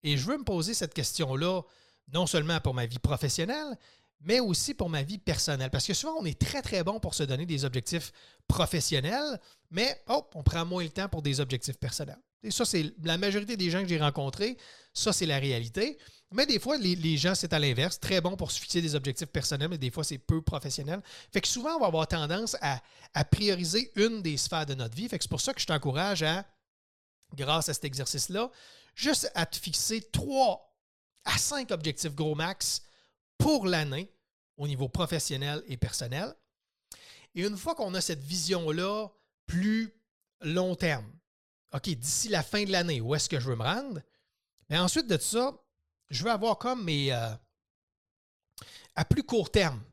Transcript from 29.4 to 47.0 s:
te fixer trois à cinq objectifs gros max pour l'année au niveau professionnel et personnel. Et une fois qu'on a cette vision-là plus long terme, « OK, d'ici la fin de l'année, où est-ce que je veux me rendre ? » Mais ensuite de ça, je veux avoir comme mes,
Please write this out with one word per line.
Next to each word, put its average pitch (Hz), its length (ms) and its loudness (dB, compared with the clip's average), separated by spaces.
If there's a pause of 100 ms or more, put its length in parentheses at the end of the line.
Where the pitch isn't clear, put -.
te - 100 -8
fixer 220 460 -2
trois - 760 2 (480)
à - 140 2
cinq 277 320 0
objectifs 156 440 -2
gros 151 200 0
max 165 480 -2 (560)
pour 269 280 4
l'année 160 460 0 (440)
au 143 100 -6
niveau 139 220 -2
professionnel 147 800 -2
et 131 100 -8
personnel. 139 580 -4 (1000)
Et 170 80 -4
une 208 140 -2
fois 320 180 -4
qu'on 196 200 -2
a 185 60 0
cette 156 220 -2
vision-là 175 840 0 (380)
plus 220 480 2 (460)
long 180 340 0
terme, « 131 360 0 (640)
OK, 151 160 -4
d'ici 147 380 -2
la 185 140 2
fin 208 220 0
de 190 80 0
l'année, 175 280 2
où 120 140 0
est-ce 151 140 0
que 147 100 0
je 123 100 -2
veux 123 80 0
me 110 60 -4
rendre ? » 196 380 -2 (680)
Mais 156 80 2
ensuite 185 280 2
de 185 120 2
ça, 240 360 0 (540)
je 139 160 -4
veux 233 60 0
avoir 214 260 2
comme 247 260 -2
mes, 143 300 0